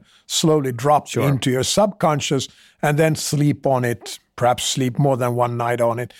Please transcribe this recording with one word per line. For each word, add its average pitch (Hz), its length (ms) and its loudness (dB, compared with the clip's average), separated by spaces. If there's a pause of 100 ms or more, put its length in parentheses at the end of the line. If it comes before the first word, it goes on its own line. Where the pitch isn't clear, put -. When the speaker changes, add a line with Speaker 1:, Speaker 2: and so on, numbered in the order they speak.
(280)
Speaker 1:
slowly 151 440 0
drop 139 360 0
Speaker 2:
Sure. 123 200 -2
Speaker 1:
into 131 240 0
your 127 120 0
subconscious 160 840 0 (340)
and 147 160 0
then 160 180 2
sleep 147 520 0
on 127 160 2
it, - 340 -6 (200)
perhaps 120 260 0
sleep 127 340 -2
more 139 200 2
than 120 180 -2
one 120 220 0
night 120 240 -2
on 117 180 0
it, 120 200 -10